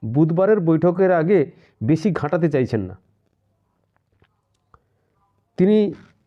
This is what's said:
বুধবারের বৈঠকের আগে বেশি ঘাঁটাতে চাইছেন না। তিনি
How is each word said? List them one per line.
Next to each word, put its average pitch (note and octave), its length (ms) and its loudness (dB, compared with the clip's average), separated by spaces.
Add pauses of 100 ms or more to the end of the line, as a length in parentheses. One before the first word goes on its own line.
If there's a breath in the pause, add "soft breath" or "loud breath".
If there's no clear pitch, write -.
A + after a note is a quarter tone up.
বুধবারের E3 540 2
বৈঠকের F3 520 0
আগে E3+ 400 0 (320 soft breath)
বেশি D#3 280 0
ঘাঁটাতে D#3+ 380 -2
চাইছেন B2+ 320 -2
না। F#2 180 -12 (2500)
তিনি G3+ 360 2 (340)